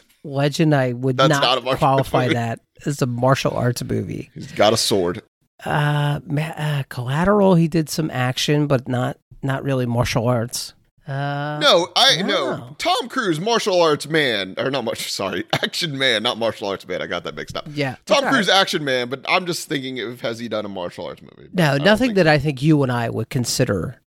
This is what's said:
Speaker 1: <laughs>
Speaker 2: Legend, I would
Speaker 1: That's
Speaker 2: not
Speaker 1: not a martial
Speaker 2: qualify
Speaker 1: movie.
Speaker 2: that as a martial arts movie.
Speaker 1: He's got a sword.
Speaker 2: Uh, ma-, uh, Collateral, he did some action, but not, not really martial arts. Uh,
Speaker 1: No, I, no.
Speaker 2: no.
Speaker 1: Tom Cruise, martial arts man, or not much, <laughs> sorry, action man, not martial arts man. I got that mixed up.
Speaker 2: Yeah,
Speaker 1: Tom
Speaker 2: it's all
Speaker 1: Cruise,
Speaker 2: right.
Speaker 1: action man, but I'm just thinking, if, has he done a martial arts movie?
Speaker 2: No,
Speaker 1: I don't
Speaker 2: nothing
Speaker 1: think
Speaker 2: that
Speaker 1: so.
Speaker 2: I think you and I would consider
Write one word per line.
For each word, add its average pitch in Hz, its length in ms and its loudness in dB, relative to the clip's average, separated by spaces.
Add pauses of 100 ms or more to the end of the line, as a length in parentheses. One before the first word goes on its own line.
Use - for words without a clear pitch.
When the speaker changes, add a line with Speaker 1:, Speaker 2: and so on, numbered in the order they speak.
Speaker 1:
<laughs> - 160 -20
Speaker 2:
Legend, 147 500 2
I 127 200 2
would 127 240 -2
Speaker 1:
That's 135 100 6
Speaker 2:
not 143 140 4
Speaker 1:
not 127 160 2
a - 20 -2
martial 127 180 0
Speaker 2:
qualify 135 460 2
Speaker 1:
movie. 127 100 2
Speaker 2:
that 117 260 -4 (260)
as 143 160 -2
a 139 40 2
martial 127 460 2
arts 123 320 0
movie. 110 500 -4
Speaker 1:
He's - 180 -14
got 107 200 4
a 113 60 2
sword. 92 420 0 (460)
Speaker 2:
Uh, 147 580 0
ma-, 156 320 -4
uh, 147 320 -2
Collateral, 180 680 2
he 165 120 4
did 156 220 0
some 156 200 -2
action, 131 560 0
but 135 220 0
not, 127 300 -2 (240)
not 135 200 -4
really 131 220 0
martial 120 420 0
arts. 120 460 -2 (340)
Uh, 143 540 -6
Speaker 1:
No, 185 360 4
I, 240 260 4
no. 160 340 -2
Speaker 2:
no. 123 220 -14
Speaker 1:
Tom 349 320 -2
Cruise, 196 280 -2
martial 202 440 2
arts 151 260 2
man, 117 480 0
or 127 140 -2
not 131 140 -4
much, - 280 -6
<laughs> - 0 -
sorry, 98 400 -4
action 160 460 -4
man, 123 240 2
not 113 160 -2
martial 110 300 -2
arts 92 200 -6
man. 87 140 -4
I 82 40 -6
got 87 180 -6
that 78 100 -8
mixed 78 240 -10
up. - 120 -10
Speaker 2:
Yeah, 143 260 -6 (100)
Speaker 1:
Tom - 120 4
Speaker 2:
it's 269 80 0
all 247 60 2
Speaker 1:
Cruise, 220 160 2
Speaker 2:
right. 190 80 4
Speaker 1:
action 185 280 0
man, 123 260 0
but 131 180 -8
I'm 180 160 0
just 170 240 -6
thinking, 131 300 -6
if, 123 240 -8
has 117 160 -4
he 120 100 -8
done 107 160 -4
a 101 60 -8
martial 90 340 -8
arts 67 160 -12
movie? - 320 -20
Speaker 2:
No, 160 200 2
Speaker 1:
I 139 40 0
don't 143 80 -2
Speaker 2:
nothing 214 240 4
Speaker 1:
think 214 80 0
Speaker 2:
that 185 100 6
Speaker 1:
so. 151 60 6
Speaker 2:
I 151 60 4
think 135 240 -2
you 151 200 6
and 127 80 0
I 117 200 -2
would 113 180 -6
consider 127 720 -2 (140)